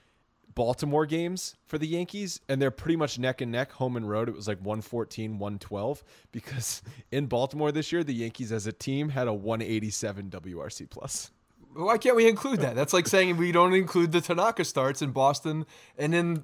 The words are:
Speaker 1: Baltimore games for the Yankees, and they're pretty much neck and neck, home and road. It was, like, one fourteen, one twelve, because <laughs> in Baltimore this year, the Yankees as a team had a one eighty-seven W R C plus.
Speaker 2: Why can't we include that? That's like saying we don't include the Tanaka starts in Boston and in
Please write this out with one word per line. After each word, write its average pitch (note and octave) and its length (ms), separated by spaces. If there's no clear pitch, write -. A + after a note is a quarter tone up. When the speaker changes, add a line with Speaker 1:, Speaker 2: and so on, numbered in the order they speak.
Speaker 1:
Baltimore C#3+ 520
games E3+ 500
for D#3 120
the D#3 100
Yankees, F3 600
and C3+ 140
they're C3+ 80
pretty D#3+ 240
much D3+ 240
neck C3 220
and A#2+ 100
neck, B2 220
home B2+ 240
and A2 120
road. A2 200
It - 80
was, G2+ 100
like, G2+ 140
one G#2+ 200
fourteen, A2 600
one G2+ 180
twelve, G#2 460
because - 520
<laughs> - 140
in C#3 160
Baltimore C#3 460
this D3+ 180
year, E3+ 140
the C#3 100
Yankees A2+ 380
as A2 160
a G#2+ 40
team C#3 360
had C3 180
a A2 80
one A2 260
eighty-seven G#2 680
W F2 320
R C#2+ 100
C - 160
plus. - 460
Speaker 2:
Why G3+ 220
can't B3+ 160
we A3+ 140
include A3+ 320
that? B2 160
That's C#3+ 160
like F3+ 160
saying F#3 280
we F3 140
don't F3 240
include F3 380
the E3+ 80
Tanaka F3+ 440
starts C#3 380
in C#3 80
Boston C#3+ 560
and D3+ 160
in E3+ 300